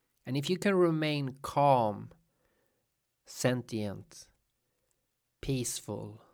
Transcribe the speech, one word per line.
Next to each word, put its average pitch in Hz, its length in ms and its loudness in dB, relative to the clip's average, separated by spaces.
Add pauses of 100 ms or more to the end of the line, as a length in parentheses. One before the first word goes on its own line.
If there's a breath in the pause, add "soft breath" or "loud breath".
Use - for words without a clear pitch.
(260)
And 127 120 -4
if 143 120 -2
you 180 80 0
can 196 180 2
remain 151 680 2
calm, 113 680 2 (1160)
sentient, 107 1000 -4 (1120)
peaceful, 110 800 -6 (120)